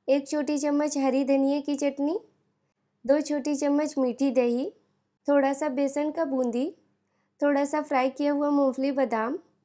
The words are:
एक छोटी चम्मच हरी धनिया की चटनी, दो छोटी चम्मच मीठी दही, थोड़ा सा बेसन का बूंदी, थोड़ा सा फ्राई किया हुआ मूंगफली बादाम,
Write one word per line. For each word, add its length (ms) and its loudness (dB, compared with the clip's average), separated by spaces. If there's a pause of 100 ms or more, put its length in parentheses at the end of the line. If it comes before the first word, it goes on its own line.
एक 200 2
छोटी 300 -2
चम्मच 400 0
हरी 280 2
धनिया 340 2
की 160 -4
चटनी, 420 -2 (880)
दो 160 4
छोटी 340 -2
चम्मच 420 0
मीठी 340 0
दही, 340 0 (640)
थोड़ा 260 4
सा 160 -4
बेसन 420 -2
का 140 -2
बूंदी, 400 -2 (760)
थोड़ा 240 2
सा 160 -2
फ्राई 280 0
किया 220 -2
हुआ 180 0
मूंगफली 420 2
बादाम, 460 -2 (260)